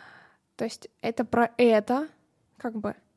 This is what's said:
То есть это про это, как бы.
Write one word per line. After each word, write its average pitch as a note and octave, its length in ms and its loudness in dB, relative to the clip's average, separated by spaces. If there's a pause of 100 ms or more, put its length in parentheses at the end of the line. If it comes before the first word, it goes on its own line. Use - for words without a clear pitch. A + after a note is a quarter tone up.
(560)
То - 80 -6
есть - 240 -10 (140)
это A#3 240 -2
про A#3 320 2
это, B3 500 2 (480)
как A#3 200 -10
бы. G#3 180 -8 (220)